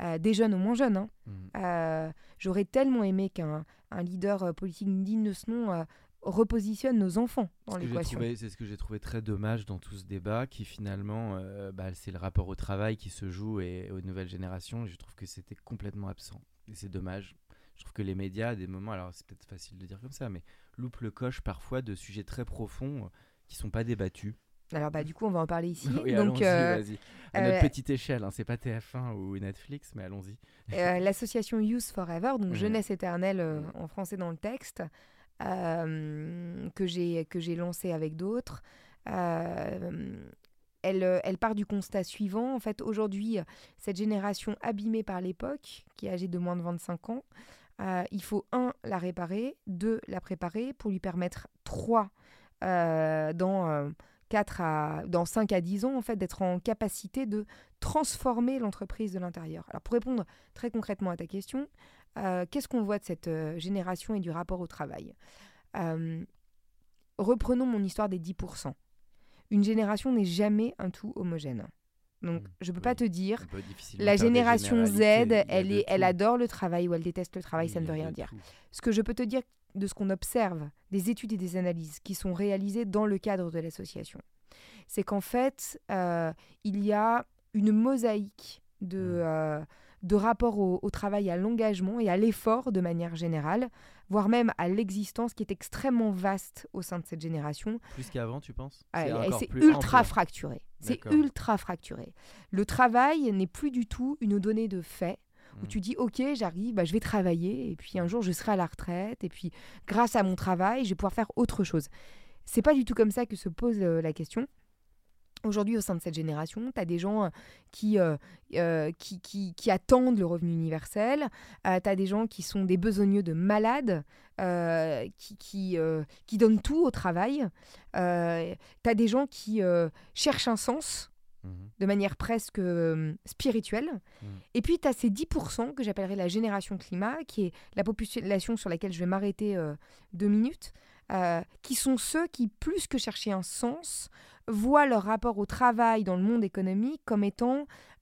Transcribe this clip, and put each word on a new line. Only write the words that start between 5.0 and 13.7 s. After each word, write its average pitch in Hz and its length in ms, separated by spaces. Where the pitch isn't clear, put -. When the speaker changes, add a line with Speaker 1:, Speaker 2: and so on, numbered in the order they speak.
Speaker 1:
digne 214 220
de 208 80
ce - 180
nom, 226 220
euh, 165 100
repositionne 220 760
nos 190 200
enfants 226 320
dans 214 80
Speaker 2:
Ce - 20
que 180 60
j'ai - 60
Speaker 1:
l'équation. 120 300
Speaker 2:
trouvé, 117 180
c'est 110 120
ce 98 80
que 117 80
j'ai 101 140
trouvé 107 200
très - 220
dommage 107 460
dans 95 120
tout - 160
ce 95 120
débat, 104 400
qui - 180
finalement, 101 720
euh, 98 340
bah, 92 220
c'est - 200
le 92 60
rapport 90 300
au 95 60
travail 104 420
qui - 140
se 98 180
joue 101 320
et 90 300